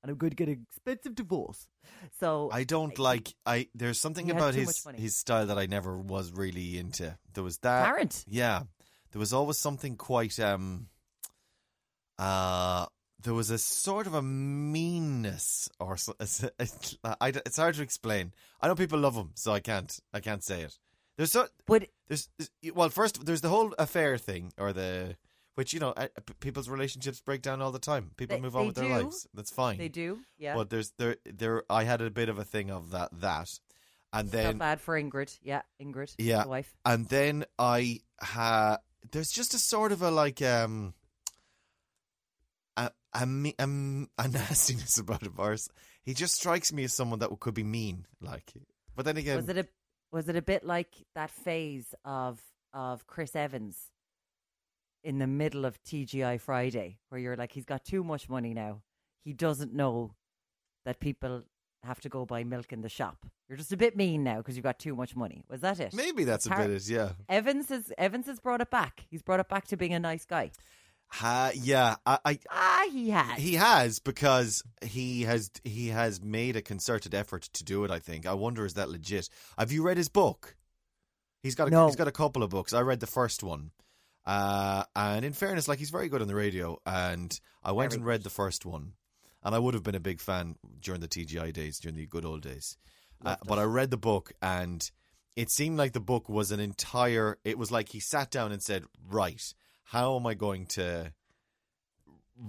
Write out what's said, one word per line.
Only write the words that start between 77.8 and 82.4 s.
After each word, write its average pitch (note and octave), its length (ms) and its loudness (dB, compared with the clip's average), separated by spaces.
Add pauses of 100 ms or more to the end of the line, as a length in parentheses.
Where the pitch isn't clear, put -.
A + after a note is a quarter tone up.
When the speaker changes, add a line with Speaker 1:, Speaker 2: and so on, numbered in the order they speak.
Speaker 2:
it, G2 60 0
I E2+ 80 0
think. D#2+ 260 -8
I F2+ 80 0
wonder, A2 320 0
is F2+ 100 -4
that G2 140 -2
legit? F2 400 -4 (300)
Have A2+ 140 2
you D#3 100 2
read F3 160 4
his E3 100 2
book? - 480 4 (840)
He's C3 120 -2
got D#3 140 4
a, - 20 6
Speaker 1:
No. E3 180 12
Speaker 2:
he's C#3 80 2
got D#3 120 4
a C#3 40 -2
couple C#3 300 2